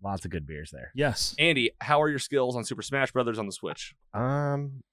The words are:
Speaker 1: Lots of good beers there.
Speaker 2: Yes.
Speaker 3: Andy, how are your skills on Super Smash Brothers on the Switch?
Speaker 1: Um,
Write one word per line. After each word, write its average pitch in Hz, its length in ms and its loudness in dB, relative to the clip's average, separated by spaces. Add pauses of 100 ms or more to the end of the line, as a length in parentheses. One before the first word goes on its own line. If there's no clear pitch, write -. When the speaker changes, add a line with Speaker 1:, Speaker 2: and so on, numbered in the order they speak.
Speaker 1:
Lots 98 220 -4
of 92 60 -6
good 80 160 -4
beers 78 260 -12
there. - 220 -14
Speaker 2:
Yes. 131 440 0
Speaker 3:
Andy, 143 320 4 (100)
how 147 220 4
are 156 60 4
your 143 100 0
skills 127 380 0
on 113 80 -2
Super 110 180 -6
Smash 135 300 0
Brothers 117 260 2
on 107 80 -2
the 98 60 -6
Switch? - 420 -8 (200)
Speaker 1:
Um, 143 680 0 (100)